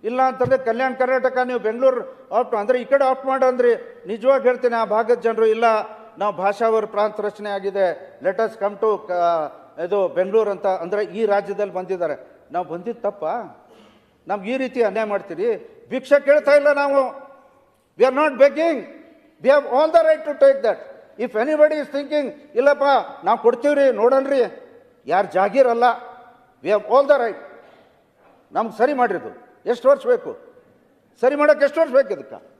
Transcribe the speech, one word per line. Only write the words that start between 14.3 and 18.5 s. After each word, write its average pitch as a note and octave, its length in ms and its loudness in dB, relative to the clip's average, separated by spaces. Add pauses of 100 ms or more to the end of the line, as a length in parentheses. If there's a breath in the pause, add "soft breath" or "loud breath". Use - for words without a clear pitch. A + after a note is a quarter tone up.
ಈ - 20 -4
ರೀತಿ B3+ 260 -4
ಅನ್ಯಾಯ G#3+ 240 -2
ಮಾಡ್ತೀರಿ? G3+ 500 -4 (340)
ಭಿಕ್ಷೆ C4+ 340 0
ಕೇಳ್ತಾ C#4+ 280 4
ಇಲ್ಲ C#4+ 200 4
ನಾವು. C#4 360 0 (920)
We B3+ 120 4
are C4 80 -2
not C#4+ 220 2
begging. D4 380 4 (640)